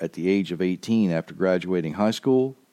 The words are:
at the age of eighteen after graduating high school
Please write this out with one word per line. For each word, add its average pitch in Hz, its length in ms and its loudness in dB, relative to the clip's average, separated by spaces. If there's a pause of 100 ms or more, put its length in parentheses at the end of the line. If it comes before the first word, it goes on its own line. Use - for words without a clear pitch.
at 82 120 -6
the 82 140 -2
age 95 240 2
of 85 100 -4
eighteen 92 500 0
after 80 220 -2
graduating 90 600 0
high 104 180 0
school 131 440 0 (160)